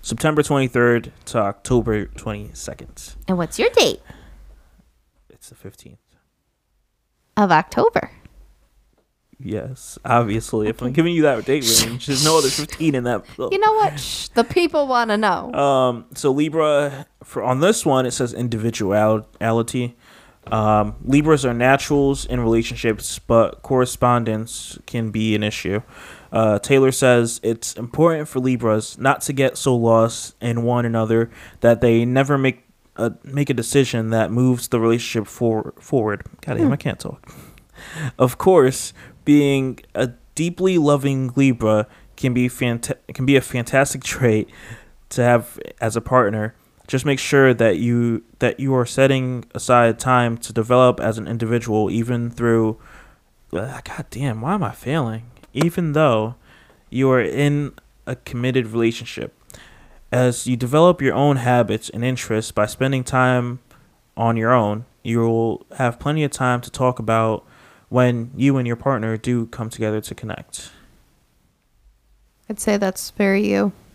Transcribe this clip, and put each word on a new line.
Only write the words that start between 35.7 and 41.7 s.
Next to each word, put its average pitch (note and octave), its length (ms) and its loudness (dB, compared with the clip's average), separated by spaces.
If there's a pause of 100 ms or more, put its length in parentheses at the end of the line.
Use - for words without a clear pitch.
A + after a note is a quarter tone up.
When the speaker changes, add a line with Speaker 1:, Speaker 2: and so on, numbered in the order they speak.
Speaker 1:
forward. G#2+ 440 -2 (180)
God - 160 -6
damn, D#4+ 100 2
Speaker 2:
Hmm. A#3+ 60 2
Speaker 1:
I - 40 -4
can't - 220 -6
talk. - 300 -14 (880)
Of B2+ 200 2
course, D3 560 4 (320)
being C#3 540 2 (140)
a A#2+ 180 -4 (220)
deeply F3 440 0
loving C#3 580 2
Libra A2+ 520 2 (280)